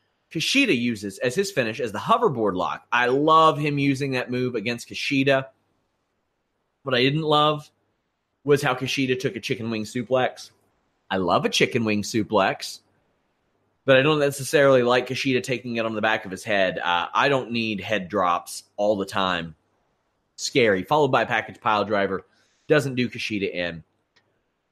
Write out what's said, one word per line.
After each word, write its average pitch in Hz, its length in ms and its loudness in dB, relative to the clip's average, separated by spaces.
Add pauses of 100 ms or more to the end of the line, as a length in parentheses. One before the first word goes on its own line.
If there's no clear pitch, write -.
(320)
Kushida 226 440 0
uses 113 440 -4
as 127 160 -2
his 196 160 -2
finish 113 280 -2
as 117 120 -4
the 104 80 -6
hoverboard 131 560 0
lock. 80 360 -4
I 120 140 2
love 151 540 4
him 147 180 -2
using 139 340 0
that 127 200 -4
move 123 240 -2
against 117 340 -6
Kushida. 135 560 0 (1400)
What 131 140 -2
I 123 80 4
didn't 143 180 2
love 151 480 2 (720)
was 143 200 2
how 139 100 2
Kushida 127 460 -2
took 117 160 -4
a 110 40 -8
chicken 113 300 -6
wing 110 140 -4
suplex. 123 640 -4 (600)
I 95 80 -2
love 95 280 2
a 233 40 0
chicken 120 360 0
wing 107 160 0
suplex, 107 800 -2 (1040)
but 135 100 6
I 131 60 8
don't 151 160 2
necessarily 139 640 4
like 123 260 2
Kushida 127 360 -2
taking 123 320 -6
it 113 100 -2
on 113 80 -4
the 107 80 -4
back 110 240 0
of 98 60 -10
his 95 120 -10
head. 95 360 0
Uh, 87 340 0
I 127 160 2
don't 127 220 0
need 110 280 -2
head 95 300 -4
drops 90 540 -2 (120)
all 104 220 0
the 98 80 -4
time. 90 480 -2 (840)
Scary. 107 460 0
Followed 147 300 2
by 123 120 2
a 107 40 -2
package 110 340 -6
pile 107 240 0
driver. 98 400 -2 (420)
Doesn't 139 280 0
do 123 120 -2
Kushida 107 460 -6
in. 85 300 -6 (880)